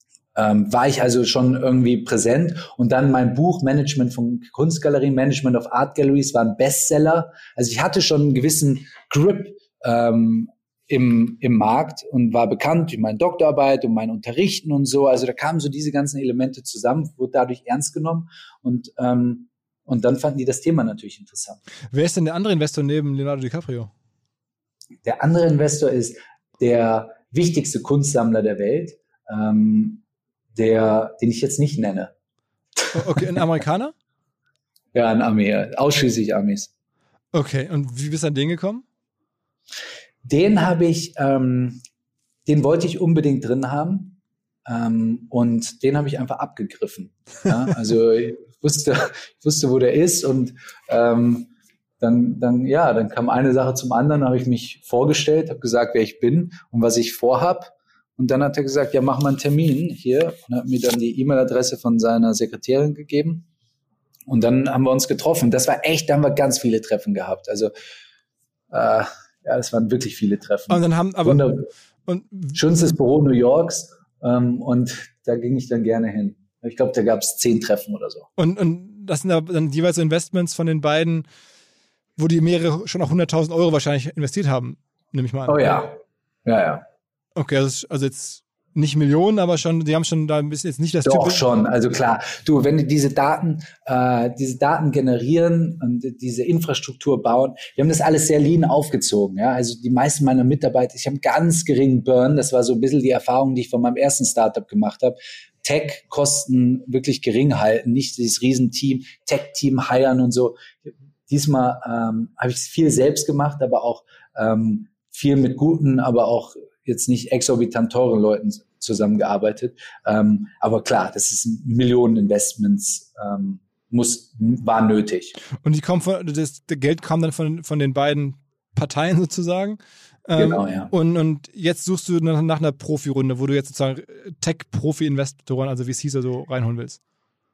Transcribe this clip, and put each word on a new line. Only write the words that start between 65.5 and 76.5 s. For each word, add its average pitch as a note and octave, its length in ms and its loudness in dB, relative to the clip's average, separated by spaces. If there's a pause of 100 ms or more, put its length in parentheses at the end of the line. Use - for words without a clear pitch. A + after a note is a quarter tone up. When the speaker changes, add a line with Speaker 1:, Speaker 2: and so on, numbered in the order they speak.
Speaker 1:
Das B2+ 160 0
war C#3 180 0
echt, D#3 240 0
da D3 60 2
haben D3 80 4
wir C#3 80 2
ganz C#3 260 0
viele A2 240 0
Treffen G#2 320 -4
gehabt. F#2 340 -6
Also, G#2+ 200 -2 (1040)
äh, A2+ 320 0
ja, - 40 -6 (360)
das B2 280 -4
waren A2+ 200 0
wirklich F#2+ 240 -2
viele G2+ 240 -2
Treffen. - 340 -2
Speaker 2:
Und F3 80 4
dann E3 160 2
haben, F#3 160 -2
aber E3 160 0
Speaker 1:
Wunder-, C#3 340 2 (420)
Speaker 2:
und F3+ 200 -6 (280)
Speaker 1:
schönstes E3 420 2
Büro C#3+ 260 2
New C#3 120 4
Yorks, C3 640 2 (280)
ähm, B2 400 0
und B2 340 0 (280)
da A#2+ 100 0
ging A#2+ 220 -2
ich B2+ 120 -8
dann A#2 140 -2
gerne A2+ 260 0
hin. G2+ 260 -4 (280)